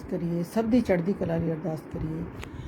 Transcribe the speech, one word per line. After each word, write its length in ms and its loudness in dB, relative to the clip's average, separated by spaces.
ਕਰੀਏ, 320 0
ਸਭ 220 0
ਦੀ 160 6
ਚੜ੍ਹਦੀ 320 4
ਕਲਾ 240 0
ਲਈ 140 0
ਅਰਦਾਸ 280 -2
ਕਰੀਏ। 440 -4